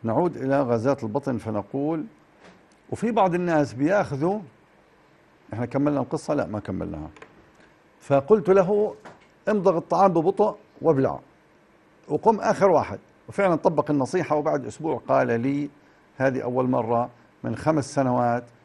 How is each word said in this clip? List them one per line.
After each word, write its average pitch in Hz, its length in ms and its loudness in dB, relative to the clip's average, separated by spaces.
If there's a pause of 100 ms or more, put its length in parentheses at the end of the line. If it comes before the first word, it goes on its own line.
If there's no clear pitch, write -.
نعود 139 340 0
إلى 135 260 0
غازات 120 400 0
البطن 113 360 -4
فنقول، 139 680 -4 (840)
وفي 208 200 -4
بعض 196 240 2
الناس 165 400 2
بياخذوا، 165 680 0 (1120)
إحنا 117 140 -6
كملنا 139 340 -2
القصة؟ 151 340 -6
لا، 123 120 -2
ما 104 140 -6
كملناها. 85 500 -8 (880)
فقلت 139 480 2
له: 196 480 2 (520)
"امضغ 190 280 2
الطعام 175 360 2
ببطء 196 460 0 (240)
وابلع، 131 380 2 (880)
وقم 190 320 2
آخر 196 300 4
واحد." 104 280 2 (300)
وفعلًا 190 280 0
طبق 156 340 0
النصيحة، 147 460 0
وبعد 147 300 -2
أسبوع 131 420 -6
قال 127 320 2
لي: 143 300 -4 (460)
"هذه 131 260 0
أول 127 280 -2
مرة 120 400 0 (340)
من 117 120 -4
خمس 156 380 -2
سنوات 123 500 0 (200)